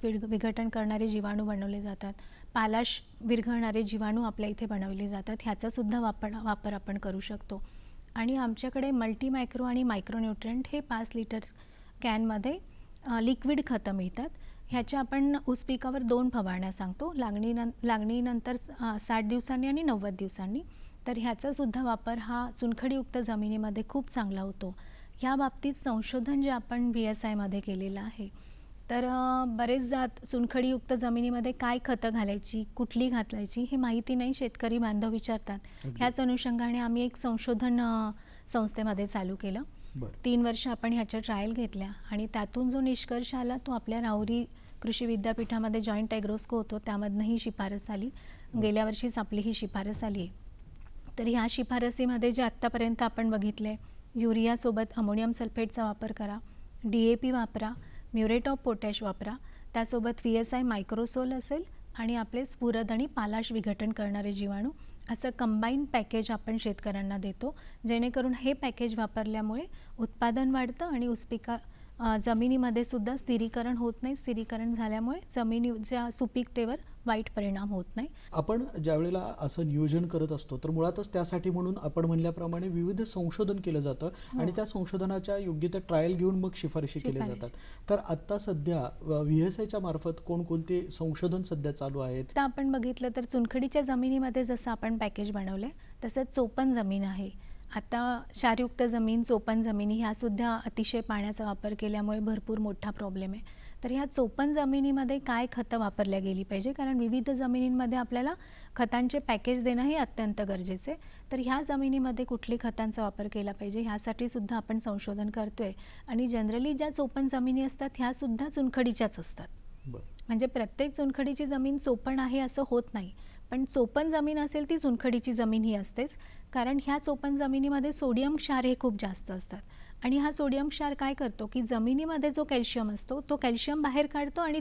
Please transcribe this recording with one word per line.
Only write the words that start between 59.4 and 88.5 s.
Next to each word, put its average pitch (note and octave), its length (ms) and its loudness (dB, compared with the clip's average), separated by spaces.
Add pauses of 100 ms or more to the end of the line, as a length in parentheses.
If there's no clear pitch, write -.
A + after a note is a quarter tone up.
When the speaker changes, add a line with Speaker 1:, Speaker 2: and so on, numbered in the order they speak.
Speaker 1:
त्यासोबत A3+ 500 0
व्हीएसआय A#3 380 4
मायक्रोसोल A#3 720 0
असेल C#4+ 300 -2 (360)
आणि A#3 180 0
आपले A#3 280 -2
स्फुरद A3+ 480 0
आणि A#3+ 140 2
पालाश A3 460 -2
विघटन A3 400 0
करणारे G3+ 400 -2
जीवाणू, G3+ 380 -2 (400)
असं B3+ 280 -2
कंबाईन A#3 460 2
पॅकेज A3 460 0
आपण A3 260 -2
शेतकऱ्यांना G3 600 -2
देतो, G3 400 -4 (300)
जेणेकरून A#3+ 480 2
हे B3+ 180 0
पॅकेज A#3+ 460 -2
वापरल्यामुळे A3 640 -2 (360)
उत्पादन A#3+ 520 2
वाढतं C4 360 0
आणि B3+ 200 0
ऊस A#3 180 -2
पिका-, A#3 340 -4 (400)
अ, A3 180 4 (100)
जमिनीमध्ये A#3+ 580 4
सुद्धा A#3+ 320 0
स्थिरीकरण A#3 600 0
होत A#3 160 0 (100)
नाही. C4+ 140 -2
स्थिरीकरण A3+ 560 -2
झाल्यामुळे A3+ 460 0 (120)
जमिनीच्या A#3 800 0
सुपीकतेवर A#3+ 640 0 (300)
वाईट A3 300 0
परिणाम G3+ 320 0
होत F#3 160 -2 (120)
नाही. B3+ 120 -2 (240)
Speaker 2:
आपण G#3+ 320 2 (200)
ज्या D#3 120 4
वेळेला F3 440 0
असं D3+ 280 -2
नियोजन D3+ 380 4
करत D#3+ 260 0
असतो, C#3+ 260 -6
तर - 120 -4
मुळातच F3 420 0
त्यासाठी F3+ 380 0
म्हणून F3+ 320 2
आपण E3 220 2
म्हणल्याप्रमाणे E3+ 640 2
विविध F3+ 340 0
संशोधन G3 540 0
केलं E3+ 240 0
जातं C#3+ 260 -2
Speaker 1:
हो. B3 340 -4
Speaker 2:
आणि F3 160 2
त्या G#3+ 80 0
संशोधनाच्या F#3+ 720 -2
योग्य F3 320 0
त्या F#3 200 -2
ट्रायल E3+ 280 4
घेऊन F#3 220 4
मग F#3 160 2
शिफारशी D3+ 440 -2
केल्या C3+ 240 -2
Speaker 1:
शिफारशी. A#2+ 180 -4
Speaker 2:
जातात. - 500 -8
तर G3+ 60 6 (120)
आत्ता G3+ 300 -2
सध्या, E3 640 0